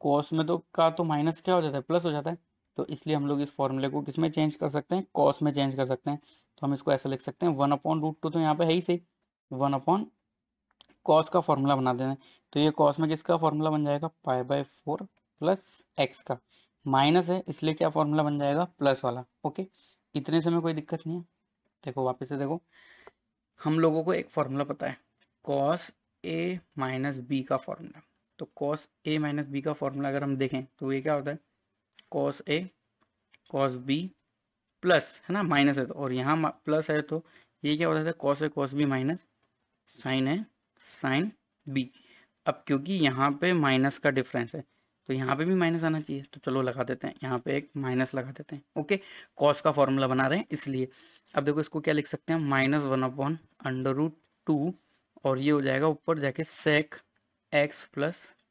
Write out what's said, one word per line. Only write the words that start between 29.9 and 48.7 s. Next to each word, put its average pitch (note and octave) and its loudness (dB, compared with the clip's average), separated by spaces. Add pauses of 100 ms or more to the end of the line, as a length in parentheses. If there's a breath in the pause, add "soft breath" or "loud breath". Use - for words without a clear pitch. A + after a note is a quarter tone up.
अगर C#3 -2
हम C#3 0
देखें C3 -2 (160)
तो C3+ -4
ये C3+ -2
क्या D3+ 0
होता C#3+ -2
है? D#3 -8 (760)
cos C#3+ -2
A D3 2 (920)
cos C3+ 0
B C#3 0 (840)
प्लस, F3 4
है - -6
ना, G3+ 0
माइनस C#3+ 4
है C3 0
तो, - -10
और C3+ -4
यहाँ B2+ 0
मा-, D#3 0 (140)
प्लस D#3 0
है D3+ 2
तो D#3 -6 (400 soft breath)
ये D3 2
क्या E3 2
होता D#3+ 2
है? D#3+ -2
cos C#3+ 0
A D3+ 0
cos C#3 -2
B C#3+ 2
minus C3+ 0 (760)
sin C3 -2
A D3+ 0 (600)
sin C#3+ 0 (380)
B। C3+ -2 (600 soft breath)
अब - -2
क्योंकि D3 0
यहाँ C#3 2 (100)
पे F3+ 2
माइनस C3+ 4
का - 2
डिफरेंस B2 -2
है - -10 (460)
तो C3+ 0
यहाँ C3 0
पे D3+ -2
भी F#3 2
माइनस E3 2
आना D#3+ 0
चाहिए, D3 -8
तो - -20
चलो C3 -2
लगा B2+ -2
देते B2+ -6
हैं, C#3 -10
यहाँ B2+ -4
पे C#3 -4
एक C#3+ -8
माइनस B2+ -2
लगा C3 -6
देते D3 -14
हैं। C#3 -14 (160)